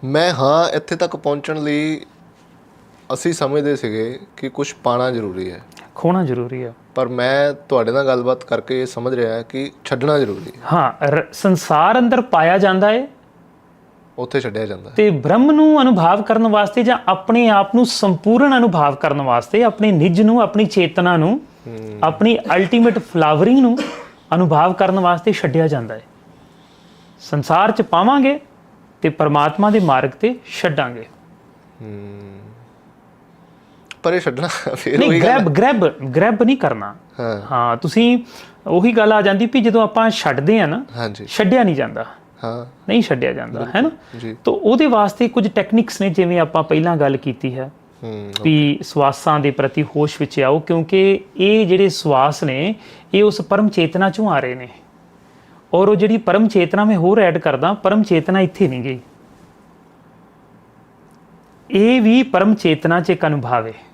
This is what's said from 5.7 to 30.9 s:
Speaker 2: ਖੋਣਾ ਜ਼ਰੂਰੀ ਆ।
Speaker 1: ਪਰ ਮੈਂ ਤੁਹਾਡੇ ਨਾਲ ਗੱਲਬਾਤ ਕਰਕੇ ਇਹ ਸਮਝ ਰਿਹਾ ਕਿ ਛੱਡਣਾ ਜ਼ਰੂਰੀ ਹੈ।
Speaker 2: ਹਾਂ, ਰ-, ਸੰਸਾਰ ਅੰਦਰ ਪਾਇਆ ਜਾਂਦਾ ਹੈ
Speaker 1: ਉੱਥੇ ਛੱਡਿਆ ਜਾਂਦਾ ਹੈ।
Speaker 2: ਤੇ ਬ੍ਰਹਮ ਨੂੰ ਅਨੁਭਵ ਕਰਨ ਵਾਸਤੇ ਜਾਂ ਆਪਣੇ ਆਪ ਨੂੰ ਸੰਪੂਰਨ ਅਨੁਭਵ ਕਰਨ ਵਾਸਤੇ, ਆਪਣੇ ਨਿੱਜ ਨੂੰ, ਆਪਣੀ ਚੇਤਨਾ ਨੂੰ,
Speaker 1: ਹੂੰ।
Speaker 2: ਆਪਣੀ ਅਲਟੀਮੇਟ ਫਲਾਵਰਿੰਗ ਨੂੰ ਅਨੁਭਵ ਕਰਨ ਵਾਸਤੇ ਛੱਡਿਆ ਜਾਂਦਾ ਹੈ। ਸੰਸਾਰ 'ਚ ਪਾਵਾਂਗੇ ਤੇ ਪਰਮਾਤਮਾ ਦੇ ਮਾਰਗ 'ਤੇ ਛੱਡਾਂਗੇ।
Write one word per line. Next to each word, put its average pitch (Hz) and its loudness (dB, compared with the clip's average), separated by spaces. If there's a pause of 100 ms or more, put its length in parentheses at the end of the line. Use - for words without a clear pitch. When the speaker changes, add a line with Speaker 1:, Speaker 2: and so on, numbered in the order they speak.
Speaker 2:
ਖੋਣਾ 180 0
ਜ਼ਰੂਰੀ 127 -6
ਆ। 117 -12 (220)
Speaker 1:
ਪਰ 131 -2
ਮੈਂ 135 0 (160)
ਤੁਹਾਡੇ 117 0
ਨਾਲ 135 0
ਗੱਲਬਾਤ 127 -2
ਕਰਕੇ 127 -4
ਇਹ 127 -4
ਸਮਝ 127 -6
ਰਿਹਾ 117 -4
ਕਿ 131 -10 (140)
ਛੱਡਣਾ 143 0
ਜ਼ਰੂਰੀ - -4
ਹੈ। - -20 (120)
Speaker 2:
ਹਾਂ, 147 0
ਰ-, - -2
ਸੰਸਾਰ 185 2
ਅੰਦਰ 233 2
ਪਾਇਆ 175 2
ਜਾਂਦਾ 190 2
ਹੈ 247 -2 (1080)
Speaker 1:
ਉੱਥੇ 123 -4
ਛੱਡਿਆ 113 -6
ਜਾਂਦਾ 98 -12
ਹੈ। - -10
Speaker 2:
ਤੇ 208 4
ਬ੍ਰਹਮ 185 2
ਨੂੰ 302 6
ਅਨੁਭਵ 202 4
ਕਰਨ 220 0
ਵਾਸਤੇ 208 2
ਜਾਂ 240 2 (100)
ਆਪਣੇ 226 2
ਆਪ 202 2
ਨੂੰ 247 4
ਸੰਪੂਰਨ 233 2
ਅਨੁਭਵ 165 2
ਕਰਨ 143 -2
ਵਾਸਤੇ, 131 0
ਆਪਣੇ 220 2
ਨਿੱਜ 175 2
ਨੂੰ, 226 4
ਆਪਣੀ 208 0
ਚੇਤਨਾ 175 0
ਨੂੰ, 185 0 (260)
Speaker 1:
ਹੂੰ। 110 -14
Speaker 2:
ਆਪਣੀ 208 2 (180)
ਅਲਟੀਮੇਟ 226 2
ਫਲਾਵਰਿੰਗ 165 2
ਨੂੰ 247 2 (580)
ਅਨੁਭਵ 170 2
ਕਰਨ 190 0
ਵਾਸਤੇ 175 0
ਛੱਡਿਆ 160 0
ਜਾਂਦਾ 117 -4
ਹੈ। 110 -16 (1160)
ਸੰਸਾਰ 165 0
'ਚ 220 -2
ਪਾਵਾਂਗੇ 262 2 (640)
ਤੇ 160 0
ਪਰਮਾਤਮਾ 151 0
ਦੇ 214 2
ਮਾਰਗ 139 2
'ਤੇ 247 -4
ਛੱਡਾਂਗੇ। 131 -6 (760)